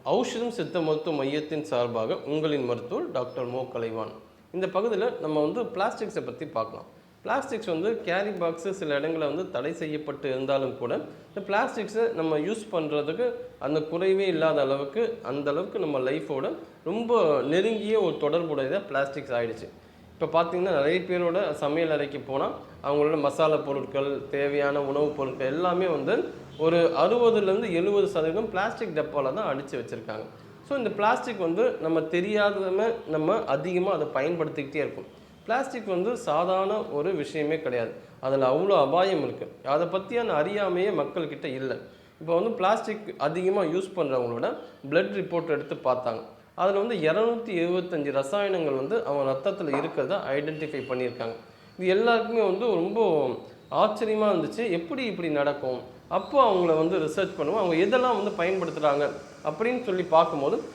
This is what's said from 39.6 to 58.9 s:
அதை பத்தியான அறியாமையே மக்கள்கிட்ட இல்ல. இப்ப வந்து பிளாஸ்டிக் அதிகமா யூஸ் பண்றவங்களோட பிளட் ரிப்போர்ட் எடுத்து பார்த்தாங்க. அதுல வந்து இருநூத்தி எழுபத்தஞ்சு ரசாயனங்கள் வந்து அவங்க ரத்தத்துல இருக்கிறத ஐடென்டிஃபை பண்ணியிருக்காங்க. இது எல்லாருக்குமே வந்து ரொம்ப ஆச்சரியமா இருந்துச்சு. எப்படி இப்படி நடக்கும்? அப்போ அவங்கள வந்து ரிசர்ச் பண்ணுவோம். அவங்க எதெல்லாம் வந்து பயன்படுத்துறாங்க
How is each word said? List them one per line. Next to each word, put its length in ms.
அதை 180
பத்தியான 460
அறியாமையே 580
மக்கள்கிட்ட 540
இல்ல. 320
இப்ப 140
வந்து 160
பிளாஸ்டிக் 680
அதிகமா 440
யூஸ் 340
பண்றவங்களோட 600
பிளட் 240
ரிப்போர்ட் 340
எடுத்து 260
பார்த்தாங்க. 480
அதுல 240
வந்து 180
இருநூத்தி 520
எழுபத்தஞ்சு 760
ரசாயனங்கள் 520
வந்து 280
அவங்க 280
ரத்தத்துல 340
இருக்கிறத 520
ஐடென்டிஃபை 580
பண்ணியிருக்காங்க. 440
இது 100
எல்லாருக்குமே 540
வந்து 240
ரொம்ப 600
ஆச்சரியமா 640
இருந்துச்சு. 360
எப்படி 340
இப்படி 240
நடக்கும்? 520
அப்போ 440
அவங்கள 140
வந்து 320
ரிசர்ச் 420
பண்ணுவோம். 160
அவங்க 180
எதெல்லாம் 480
வந்து 160
பயன்படுத்துறாங்க 720